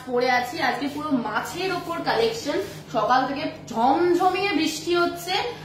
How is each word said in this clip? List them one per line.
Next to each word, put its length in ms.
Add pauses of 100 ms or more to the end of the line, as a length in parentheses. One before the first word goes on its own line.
পরে 260
আছি। 300
আজকে 320
পুরো 180
মাছের 640
ওপর 320
collection। 560 (320)
সকাল 340
থেকে 240 (160)
ঝমঝমিয়ে 840
বৃষ্টি 420
হচ্ছে, 380 (320)